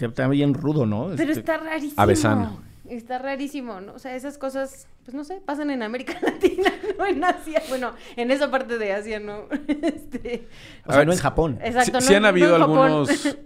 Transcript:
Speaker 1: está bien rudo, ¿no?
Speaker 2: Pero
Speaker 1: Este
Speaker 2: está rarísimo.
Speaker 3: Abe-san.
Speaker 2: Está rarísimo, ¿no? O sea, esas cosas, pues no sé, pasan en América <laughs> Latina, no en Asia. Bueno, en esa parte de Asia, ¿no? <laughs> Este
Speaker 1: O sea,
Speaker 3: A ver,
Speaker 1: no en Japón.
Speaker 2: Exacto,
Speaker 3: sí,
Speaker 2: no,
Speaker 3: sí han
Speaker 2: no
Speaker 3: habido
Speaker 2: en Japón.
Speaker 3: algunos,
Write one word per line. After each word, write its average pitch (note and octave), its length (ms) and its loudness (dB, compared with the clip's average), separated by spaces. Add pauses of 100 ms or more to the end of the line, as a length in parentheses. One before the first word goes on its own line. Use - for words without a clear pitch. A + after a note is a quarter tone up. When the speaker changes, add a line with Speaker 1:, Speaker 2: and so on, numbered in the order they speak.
Speaker 1:
está A#2+ 260 -2
bien C#3+ 280 2
rudo, D3 300 0
¿no? G#2+ 320 -2
Speaker 2:
Pero D4+ 140 -2
Speaker 1:
Este D#4+ 120 -2
Speaker 2:
está D#4 160 -2
rarísimo. D#4 440 -4
Speaker 3:
Abe-san. G#3 540 2 (320)
Speaker 2:
Está B3 320 -10
rarísimo, C4+ 600 -8
¿no? G3 140 -16
O B3 60 -18
sea, B3+ 160 -12
esas C#4+ 200 -10
cosas, C4+ 520 -8 (160)
pues B3 100 -16
no D4 80 -8
sé, F4 240 -12
pasan D4 240 -4
en B3+ 140 -4
América B3+ 340 -8
<laughs> - 40 -6
Latina, - 500 2 (260)
no F#4 80 0
en E4 160 0
Asia. F4 460 -2
Bueno, B3 240 -4 (240)
en A#3+ 160 0
esa C#4 180 2
parte A#3+ 260 -2
de G#3+ 160 -2
Asia, G#3 280 -6
¿no? G#3 240 -10
<laughs> - 240 -8
Este C#4+ 800 -4 (360)
Speaker 1:
O - 20 -12
sea, - 100 0
Speaker 3:
A - 20 10
ver, D3+ 80 8
Speaker 1:
no E3+ 60 4
en F#3 80 0
Japón. C#3 420 0
Speaker 2:
Exacto, A#3 220 2
Speaker 3:
sí, G#3 80 2
Speaker 2:
no, B3 80 0
Speaker 3:
sí C4 160 6
han D4+ 60 6
Speaker 2:
no G#3+ 80 6
Speaker 3:
habido F3 260 6
Speaker 2:
en - 60 6
Japón. D#3 160 6 (120)
Speaker 3:
algunos, C#4+ 560 0